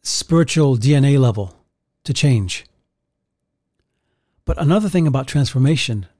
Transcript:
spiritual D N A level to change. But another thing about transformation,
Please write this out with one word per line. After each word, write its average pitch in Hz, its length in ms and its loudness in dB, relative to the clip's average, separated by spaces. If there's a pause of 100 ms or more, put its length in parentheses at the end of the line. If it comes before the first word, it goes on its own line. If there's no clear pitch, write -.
spiritual 156 720 0
D 131 180 2
N 139 100 4
A 139 140 4
level 104 360 -2 (500)
to 143 100 -6
change. 113 500 0 (1800)
But - 140 -4
another 190 300 0
thing 170 180 0
about 135 220 -2
transformation, 131 800 -2 (140)